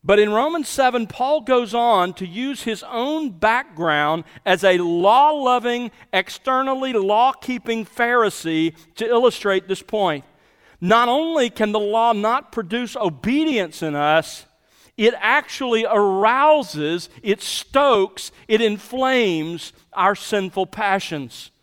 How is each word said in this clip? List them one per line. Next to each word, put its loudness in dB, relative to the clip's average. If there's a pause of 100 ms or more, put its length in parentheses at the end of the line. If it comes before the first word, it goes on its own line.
But 4
in 2
Romans -2
seven, 0
Paul -2
goes 0
on 2
to -10
use -8
his -4
own -4
background 0 (200)
as 2
a 6
law-loving, 2 (220)
externally -2
law-keeping 0
Pharisee 0 (200)
to -4
illustrate 2
this -6
point. -4 (540)
Not 4
only 0
can -4
the 0
law 0
not -2
produce -6
obedience -2
in -4
us, 0 (540)
it 4
actually 0
arouses, 2 (140)
it 0
stokes, 0 (160)
it 2
inflames -2 (220)
our 2
sinful -4
passions. -6 (120)